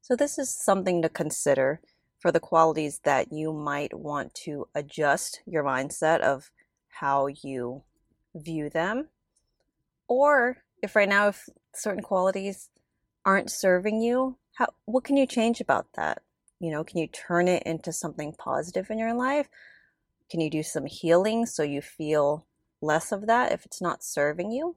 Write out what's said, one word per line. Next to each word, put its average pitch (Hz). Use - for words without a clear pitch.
So 247
this 285
is 269
something 185
to 160
consider 143
for 175
the 165
qualities 160
that 139
you 156
might 147
want 147
to 147
adjust 147
your 160
mindset 139
of 135
how 139
you 135
view 151
them. 208
Or 254
if 202
right 202
now, 202
if -
certain 202
qualities 190
aren't 196
serving 202
you, 254
how, -
what 247
can 285
you 269
change 233
about -
that? -
You 170
know, 156
can -
you 156
turn 175
it 180
into 165
something 151
positive 170
in 220
your 226
life? 277
Can 165
you 156
do 156
some 147
healing 202
so -
you 143
feel 151
less 156
of 202
that 233
if -
it's -
not 170
serving 156
you? 320